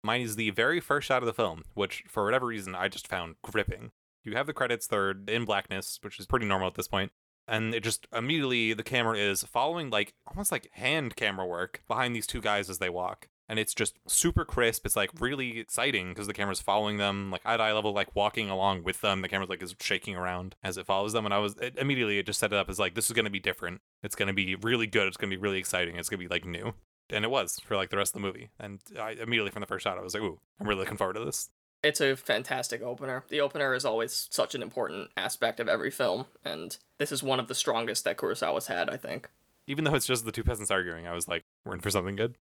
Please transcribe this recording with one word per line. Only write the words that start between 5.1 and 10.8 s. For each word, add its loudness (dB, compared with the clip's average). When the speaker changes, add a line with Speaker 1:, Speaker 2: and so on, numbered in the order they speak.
Speaker 1:
in 2
blackness, -2
which -10
is -12
pretty 2
normal 4
at -2
this -4
point, 2
and 0
it 0
just, 0
immediately, 2
the -2
camera 2
is 4
following, 0
like, 0
almost -2
like -4
hand 0